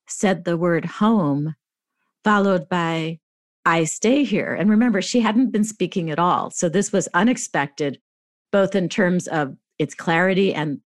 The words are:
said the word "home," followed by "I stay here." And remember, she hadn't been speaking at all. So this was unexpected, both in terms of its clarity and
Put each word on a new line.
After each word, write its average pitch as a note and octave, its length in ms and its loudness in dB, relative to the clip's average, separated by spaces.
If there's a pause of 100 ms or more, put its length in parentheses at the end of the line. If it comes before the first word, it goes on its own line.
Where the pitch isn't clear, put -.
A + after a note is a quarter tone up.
said F3+ 380 -2
the E3+ 100 0
word E3+ 300 0
"home," D#3+ 720 0 (680)
followed G3 460 2
by E3 480 -4 (480)
"I E3 200 2
stay B3+ 380 2
here." F3+ 300 -2
And F3+ 160 0
remember, G#3+ 320 2
she A#3+ 200 0
hadn't A3 280 2
been G#3+ 140 0
speaking F3 480 -4
at D3 80 -2
all. F3 320 0
So - 180 -2
this F#3+ 220 -2
was F#3+ 240 0
unexpected, D#3 840 -2 (520)
both G3 240 2
in F3+ 140 0
terms F3+ 380 0
of D3+ 300 -4 (220)
its C#3+ 160 -4
clarity F#3 580 2
and D3+ 360 -4